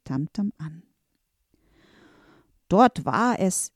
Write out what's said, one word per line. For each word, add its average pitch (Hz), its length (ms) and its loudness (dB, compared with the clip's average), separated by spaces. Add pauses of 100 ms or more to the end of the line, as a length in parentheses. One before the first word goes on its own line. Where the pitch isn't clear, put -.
Tamtam 160 560 -6
an. 160 240 -14 (1900)
Dort 202 360 4
war 220 340 0
es - 380 -2